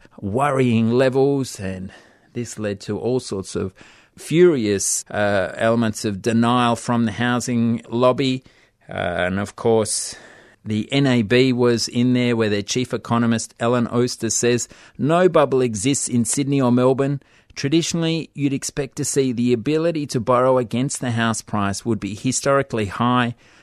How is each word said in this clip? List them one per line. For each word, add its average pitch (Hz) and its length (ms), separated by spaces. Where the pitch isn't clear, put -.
worrying 120 720
levels, 135 680
and 95 320
this 120 260
led 101 220
to 104 180
all 123 220
sorts 95 340
of 95 180
furious, 135 920
uh, 101 460
elements 113 480
of 101 180
denial 120 540
from 117 300
the 107 80
housing 117 760
lobby. 127 540
Uh, 98 40
and 90 460
of - 160
course, - 600
the 107 260
N 139 160
A 123 140
B 123 320
was 120 340
in 123 240
there, 123 240
where 113 140
their 101 140
chief 127 300
economist, 117 680
Alan 120 260
Oster, 120 420
says, 120 380
"No 170 320
bubble 139 320
exists 123 480
in 120 160
Sydney 139 340
or 127 120
Melbourne. 135 500
Traditionally, 165 800
you'd 143 180
expect 139 460
to 143 80
see 135 260
the 120 220
ability 151 540
to 127 120
borrow 127 380
against 123 420
the 120 120
house 113 300
price 101 440
would 113 160
be 101 120
historically 131 760
high. 120 480